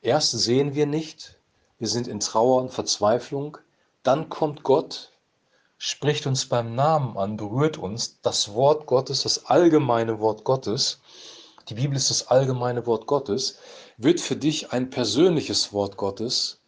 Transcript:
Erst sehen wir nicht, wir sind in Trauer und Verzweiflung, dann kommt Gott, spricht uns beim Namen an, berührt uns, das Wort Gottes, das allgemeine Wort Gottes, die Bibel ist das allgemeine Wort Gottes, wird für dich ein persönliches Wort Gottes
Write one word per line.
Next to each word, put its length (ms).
Erst 300
sehen 440
wir 120
nicht, 480
wir 80
sind 200
in 120
Trauer 420
und 120
Verzweiflung, 840
dann 240
kommt 360
Gott, 480
spricht 500
uns 180
beim 300
Namen 420
an, 200
berührt 400
uns, 440
das 320
Wort 320
Gottes, 380
das 220
allgemeine 760
Wort 240
Gottes, 560
die 40
Bibel 240
ist 140
das 160
allgemeine 580
Wort 220
Gottes, 500
wird 240
für 140
dich 360
ein 200
persönliches 840
Wort 240
Gottes 720